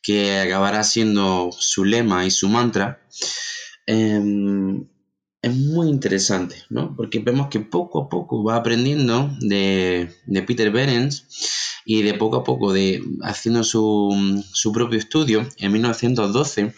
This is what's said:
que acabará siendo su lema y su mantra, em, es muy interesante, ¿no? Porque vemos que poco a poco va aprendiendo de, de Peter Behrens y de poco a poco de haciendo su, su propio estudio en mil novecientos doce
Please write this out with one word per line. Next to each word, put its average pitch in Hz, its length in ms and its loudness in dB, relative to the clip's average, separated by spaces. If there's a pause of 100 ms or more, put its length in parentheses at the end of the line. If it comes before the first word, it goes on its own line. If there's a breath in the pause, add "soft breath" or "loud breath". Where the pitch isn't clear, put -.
que 101 380 2
acabará 98 440 0
siendo 98 720 2
su - 280 0
lema 104 400 2
y 95 60 0
su 98 180 0
mantra, 113 580 0 (760 loud breath)
em, 101 1040 0 (520)
es 120 140 0
muy 156 340 2
interesante, 95 800 0
¿no? - 260 -4
Porque - 240 -4
vemos 127 280 0
que 110 140 -4
poco - 420 -4
a - 60 -10
poco 104 340 -4
va 113 140 0
aprendiendo 123 720 0 (100)
de, 95 760 0 (120)
de 95 160 0
Peter 110 300 0
Behrens 131 540 0 (600 loud breath)
y 107 160 2
de 104 120 2
poco 110 240 0
a 127 60 -2
poco 123 280 0
de 95 300 2 (220)
haciendo 113 400 0
su, 101 800 2 (100)
su - 220 0
propio 117 260 0
estudio 123 480 0 (100)
en 101 140 -2
mil 107 100 2
novecientos 117 520 0
doce 117 440 -2